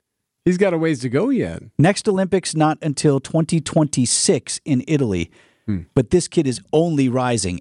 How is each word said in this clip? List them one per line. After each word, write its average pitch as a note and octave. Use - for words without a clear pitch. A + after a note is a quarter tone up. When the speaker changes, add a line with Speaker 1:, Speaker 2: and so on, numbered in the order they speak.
Speaker 1:
he's F3+
got F#3+
a E3
ways D#3+
to B2
go E3
yet. G2
Speaker 2:
Next E3+
Olympics, F#3+
not D#3
until C#3+
twenty D#3+
twenty-six -
in C3+
Italy. A#2
Speaker 1:
Hmm. G2
Speaker 2:
But C#3+
this F3+
kid D#3
is A#2+
only D3+
rising. A#2